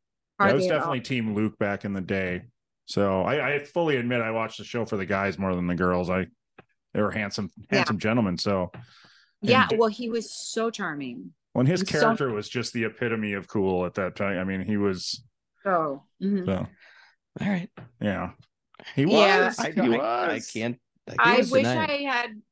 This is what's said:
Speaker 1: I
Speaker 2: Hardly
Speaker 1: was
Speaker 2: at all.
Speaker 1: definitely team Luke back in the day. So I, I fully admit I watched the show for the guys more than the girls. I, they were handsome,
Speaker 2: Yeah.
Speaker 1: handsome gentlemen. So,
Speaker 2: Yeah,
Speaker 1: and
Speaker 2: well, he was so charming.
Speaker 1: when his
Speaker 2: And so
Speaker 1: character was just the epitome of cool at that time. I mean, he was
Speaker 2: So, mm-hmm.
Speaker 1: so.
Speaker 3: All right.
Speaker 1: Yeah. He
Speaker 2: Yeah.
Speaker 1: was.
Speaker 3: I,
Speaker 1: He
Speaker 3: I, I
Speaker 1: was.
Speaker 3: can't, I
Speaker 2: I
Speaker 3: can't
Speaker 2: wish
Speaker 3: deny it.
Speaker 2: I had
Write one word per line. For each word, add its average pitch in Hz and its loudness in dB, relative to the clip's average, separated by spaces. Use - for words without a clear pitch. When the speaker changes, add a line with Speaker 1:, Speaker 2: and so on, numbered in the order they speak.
Speaker 1:
I 196 4
Speaker 2:
Hardly - 4
Speaker 1:
was 185 2
Speaker 2:
at 180 0
all. 147 0
Speaker 1:
definitely 135 -2
team 110 -2
Luke 107 0
back 101 -2
in 101 -4
the 95 -4
day. 92 -4
So 98 2
I, 135 0
I 143 -2
fully 160 0
admit 120 0
I 110 -2
watched 113 -4
the 104 -14
show 117 -4
for 110 -2
the 95 -4
guys 98 0
more 95 0
than 90 -2
the 87 0
girls. 90 2
I, 92 0
they 104 0
were 101 0
handsome, 104 -4
Speaker 2:
Yeah. 131 2
Speaker 1:
handsome 120 0
gentlemen. 107 2
So, 95 0
Speaker 2:
Yeah, 240 6
Speaker 1:
and 220 2
Speaker 2:
well, 226 4
he 226 -6
was 226 -4
so - -4
charming. 143 -8
Speaker 1:
when 123 2
his 185 2
Speaker 2:
And 190 -2
so 156 0
Speaker 1:
character 220 2
was 104 -4
just 117 -4
the 113 -2
epitome 110 -2
of 98 -6
cool 95 0
at 85 -6
that 90 -2
time. 98 -2
I 92 -2
mean, 95 -2
he 104 -2
was 98 -2
Speaker 2:
So, 160 0
mm-hmm. 190 0
Speaker 1:
so. 190 -2
Speaker 3:
All - 0
right. 190 -2
Speaker 1:
Yeah. 95 -2
He 139 4
Speaker 2:
Yeah. 196 6
Speaker 1:
was. - -4
Speaker 3:
I, 170 -2
Speaker 1:
He - 0
Speaker 3:
I, - 2
I 180 0
Speaker 1:
was. - -8
Speaker 3:
can't, 117 -4
I - -12
Speaker 2:
I 240 6
Speaker 3:
can't 247 2
Speaker 2:
wish 262 4
Speaker 3:
deny 311 2
it. 311 -2
Speaker 2:
I 294 -2
had 240 -4